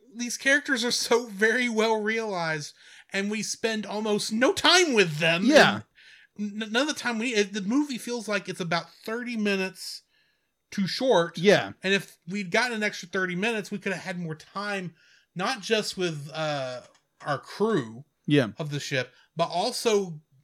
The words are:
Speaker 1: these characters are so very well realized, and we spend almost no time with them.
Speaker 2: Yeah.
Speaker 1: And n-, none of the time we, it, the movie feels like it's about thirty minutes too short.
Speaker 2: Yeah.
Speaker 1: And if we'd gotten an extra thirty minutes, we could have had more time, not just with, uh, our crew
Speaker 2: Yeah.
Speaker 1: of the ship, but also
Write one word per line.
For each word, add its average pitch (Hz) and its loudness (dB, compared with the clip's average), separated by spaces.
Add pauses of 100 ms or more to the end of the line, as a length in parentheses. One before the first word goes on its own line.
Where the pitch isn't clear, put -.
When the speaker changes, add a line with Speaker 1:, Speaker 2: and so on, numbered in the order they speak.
(160)
Speaker 1:
these 240 -6
characters 269 2
are 240 0
so 240 2
very 220 2
well 220 2
realized, 190 -2 (380)
and 196 -2
we 214 -4
spend 220 -2
almost 208 -2
no 262 4
time 330 4
with 175 4
them. 170 2
Speaker 2:
Yeah. 160 8 (560)
Speaker 1:
And 208 -6
n-, 214 -6
none 247 4
of 311 0
the 285 -2
time 233 -4
we, 240 -2
it, 208 0
the 214 -2
movie 262 0
feels 240 -6
like 202 -4
it's 185 -8
about 170 -2 (140)
thirty 240 -6
minutes 190 -2 (680)
too 196 -2
short. 185 2
Speaker 2:
Yeah. 156 4 (120)
Speaker 1:
And 190 2
if - -4 (100)
we'd 185 -8
gotten 240 2
an 208 -2
extra 202 -4
thirty 185 -2
minutes, 214 -4
we 208 -6
could 190 -4
have 151 -10
had 180 -8
more 160 -6
time, 196 -8 (420)
not 208 -4
just 214 -2
with, 156 -4
uh, 135 -4 (440)
our 139 -2
crew 143 -2 (220)
Speaker 2:
Yeah. 139 4 (100)
Speaker 1:
of 151 -6
the 143 -6
ship, 131 -4 (220)
but 165 -2
also 196 -2 (240)